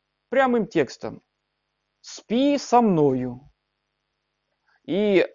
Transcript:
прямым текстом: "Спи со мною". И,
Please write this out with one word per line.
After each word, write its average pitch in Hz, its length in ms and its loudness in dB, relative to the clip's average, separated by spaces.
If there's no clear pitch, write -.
прямым 247 400 0
текстом: - 540 -4
"Спи 277 560 -2
со 247 240 2
мною". 131 680 0
И, 190 500 0